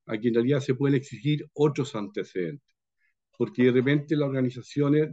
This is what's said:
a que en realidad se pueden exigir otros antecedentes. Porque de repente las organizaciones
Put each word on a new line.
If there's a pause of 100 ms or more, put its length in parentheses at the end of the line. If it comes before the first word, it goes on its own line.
a
que
en
realidad
se
pueden
exigir
otros
antecedentes. (640)
Porque
de
repente
las
organizaciones